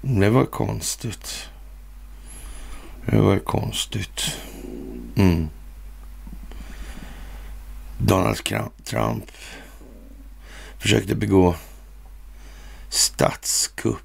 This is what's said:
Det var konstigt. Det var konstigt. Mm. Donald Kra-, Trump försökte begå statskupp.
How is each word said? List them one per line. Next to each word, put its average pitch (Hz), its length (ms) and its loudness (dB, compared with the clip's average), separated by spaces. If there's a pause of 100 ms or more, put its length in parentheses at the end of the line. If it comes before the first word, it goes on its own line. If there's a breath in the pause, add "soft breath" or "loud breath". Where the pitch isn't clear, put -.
Det 107 280 6
var 131 140 8
konstigt. - 1040 -4 (1600 loud breath)
Det 107 140 6
var 98 180 6
konstigt. - 960 -2 (800 loud breath)
Mm. 82 320 6 (2500 loud breath)
Donald 90 380 6
Kra-, - 340 -2 (140)
Trump 57 400 0 (1500 loud breath)
försökte 104 360 4
begå 95 400 8 (1300 loud breath)
statskupp. - 1160 2